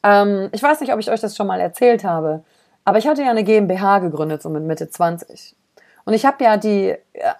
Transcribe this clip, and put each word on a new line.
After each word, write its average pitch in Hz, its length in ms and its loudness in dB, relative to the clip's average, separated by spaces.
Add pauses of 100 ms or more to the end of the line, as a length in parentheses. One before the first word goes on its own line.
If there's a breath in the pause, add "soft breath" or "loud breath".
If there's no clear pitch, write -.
Ähm, 202 500 4
ich 214 120 -6
weiß 302 160 2
nicht, 269 120 -4
ob 220 80 -2
ich - 120 -4
euch 220 100 -2
das 208 140 -6
schon 208 100 -4
mal 185 160 -4
erzählt 220 420 2
habe, 160 400 -4 (400)
aber 196 140 2
ich 226 100 0
hatte 294 140 0
ja 262 80 0
eine 220 140 0
G 214 140 4
M 202 100 2
B 185 100 -2
H 196 220 2
gegründet, 156 420 -4
so 160 80 -12
mit 156 140 -6
Mitte 160 260 -6
zwanzig. - 640 -6 (480 soft breath)
Und 202 100 -2
ich - 120 0
habe 277 180 0
ja 214 140 4
die, 196 320 0
äh, - 80 -4 (420)